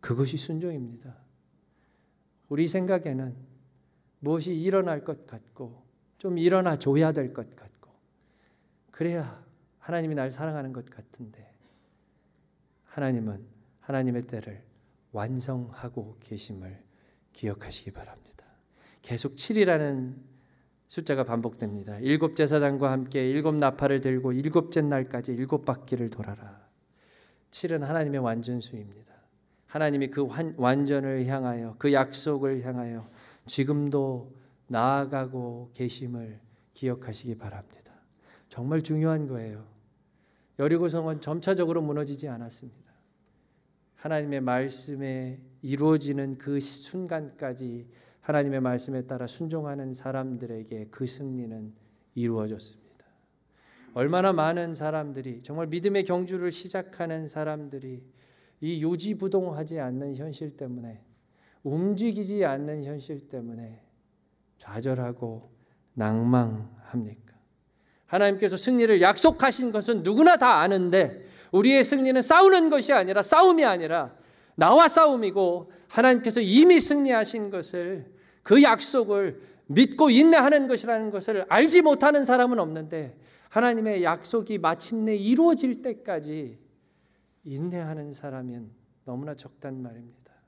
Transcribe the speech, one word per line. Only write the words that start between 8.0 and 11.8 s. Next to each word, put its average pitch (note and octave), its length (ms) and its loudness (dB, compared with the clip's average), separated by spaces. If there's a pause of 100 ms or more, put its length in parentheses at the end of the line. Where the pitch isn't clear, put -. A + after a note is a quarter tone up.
그래야 E3 540 -8 (320)
하나님이 E3 380 -6
날 C3+ 160 -4
사랑하는 C#3 420 -8
것 B2 160 -14
같은데, - 640 -20 (1300)